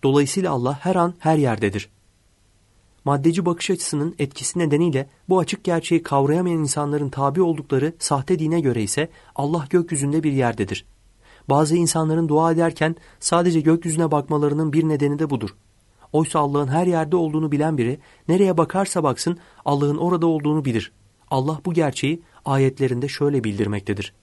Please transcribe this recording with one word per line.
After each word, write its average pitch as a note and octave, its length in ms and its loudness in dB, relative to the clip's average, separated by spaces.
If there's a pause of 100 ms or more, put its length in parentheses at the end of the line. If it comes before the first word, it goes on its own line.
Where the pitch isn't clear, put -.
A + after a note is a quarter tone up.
Dolayısıyla C#3+ 480 2
Allah B2+ 300 -2
her F3+ 140 0
an E3+ 240 0
her D#3+ 180 2
yerdedir. G#2+ 520 0 (1160)
Maddeci D3+ 400 0
bakış F3 240 -2
açısının E3+ 500 -2
etkisi - 400 -6
nedeniyle D3+ 500 0 (200)
bu F#3 100 4
açık F3 240 -4
gerçeği E3 400 0
kavrayamayan D#3+ 560 0
insanların D3 500 -2
tabi C#3 320 -2
oldukları D3 580 0
sahte D3+ 400 0
dine D#3+ 200 0
göre A#2+ 240 0
ise D3 260 -4 (260)
Allah C#3+ 340 -2
gökyüzünde D#3 540 0
bir D3+ 80 2
yerdedir. A#2 540 -2 (640)
Bazı D3+ 260 4
insanların D#3+ 540 0
dua D#3+ 220 2
ederken E3 440 0 (240)
sadece E3+ 420 2
gökyüzüne D#3+ 500 2
bakmalarının D3 600 0
bir D#3+ 160 2
nedeni C#3+ 300 0
de D#3 100 -2
budur. A2+ 260 -4 (580)
Oysa D#3 260 2
Allah'ın C#3+ 280 0
her E3 200 0
yerde E3 280 0
olduğunu D#3 360 0
bilen D3+ 260 0
biri B2 220 -2 (280)
nereye F#3 300 4
bakarsa F3+ 460 0
baksın D#3+ 340 -2 (280)
Allah'ın C#3+ 320 0
orada E3+ 300 0
olduğunu D3+ 380 0
bilir. A2+ 260 -2 (400)
Allah C#3+ 340 -2
bu F3 80 -2
gerçeği D#3+ 480 0 (240)
ayetlerinde C3+ 640 0
şöyle C#3+ 360 0
bildirmektedir. G2+ 800 -4